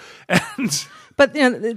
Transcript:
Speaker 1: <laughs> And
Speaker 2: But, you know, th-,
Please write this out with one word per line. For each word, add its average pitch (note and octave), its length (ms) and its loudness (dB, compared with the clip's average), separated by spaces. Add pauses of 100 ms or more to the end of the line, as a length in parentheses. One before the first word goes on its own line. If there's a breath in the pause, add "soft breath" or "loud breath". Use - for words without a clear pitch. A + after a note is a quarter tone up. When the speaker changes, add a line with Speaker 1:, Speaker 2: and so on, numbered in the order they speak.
(280 loud breath)
Speaker 1:
<laughs> - 0 -
And - 580 -2 (300 loud breath)
Speaker 2:
But, C#4 200 4
you C#4 120 4
know, B3 100 0
th-, A3+ 180 -4